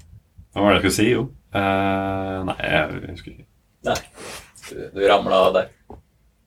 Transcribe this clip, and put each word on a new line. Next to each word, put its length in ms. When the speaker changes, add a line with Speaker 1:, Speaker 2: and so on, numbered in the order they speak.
Speaker 1:
Hva 80
var 140
det 80
jeg 0
skulle 160
si? 160
Jo. 80
Eh, 880
nei, 140
jeg 480
husker 260
ikke. 140
Speaker 2:
Nei. 120
Du, 80
du 180
ramla 300
der. 180